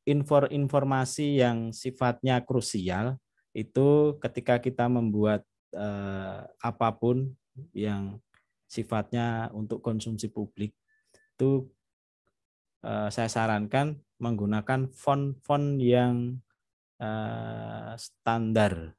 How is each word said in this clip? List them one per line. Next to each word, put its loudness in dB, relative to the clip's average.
info-, 4
informasi 2
yang 0
sifatnya 0
krusial, -2
itu 4
ketika 0
kita 0
membuat, 2
eh, -8
apapun 0
yang -4
sifatnya -4
untuk -8
konsumsi -4
publik, -6
itu, 0
eh, -4
saya -2
sarankan 0
menggunakan 0
font-font 0
yang, 4
eh, -8
standar. 0